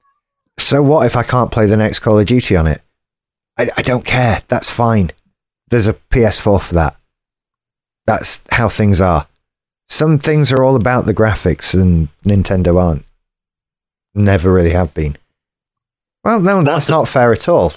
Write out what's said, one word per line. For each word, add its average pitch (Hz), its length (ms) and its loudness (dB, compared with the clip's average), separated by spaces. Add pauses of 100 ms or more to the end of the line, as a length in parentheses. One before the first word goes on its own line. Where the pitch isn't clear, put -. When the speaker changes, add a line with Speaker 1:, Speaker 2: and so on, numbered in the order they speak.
(580)
Speaker 1:
so 143 240 0
what 143 240 4
if 117 100 0
I 117 60 0
can't 123 280 -2
play 110 160 0
the 104 100 2
next 107 240 -2
Call 107 180 2
of 104 80 2
Duty 120 300 0
on 80 100 0
it? 73 140 -2 (800)
I, 120 180 -4
I - 60 -2
don't 123 220 -2
care. 123 440 -2
That's - 220 -2
fine. 110 400 0 (580)
There's 117 200 2
a 110 60 0
P - 300 -2
S - 160 -2
four 101 200 0
for - 140 -8
that. 80 220 -2 (1080)
That's - 360 -4 (100)
how 117 160 0
things 101 320 0
are. 85 260 0 (640)
Some 156 300 0
things 151 340 0
are 131 100 2
all 131 140 2
about 123 300 0
the 107 80 0
graphics, 92 640 -2
and 85 280 2 (160)
Nintendo 92 560 0
aren't. 82 240 -2 (1080)
Never 98 380 2
really 87 180 2
have 90 240 -2
been. 76 220 -6 (1080)
Well, 220 180 -2
no, 196 220 0
that's 147 240 -2
Speaker 2:
That's - 20 -2
a 160 40 -2
Speaker 1:
not 147 160 0
fair 120 240 2
at - 160 -4
all. 117 280 2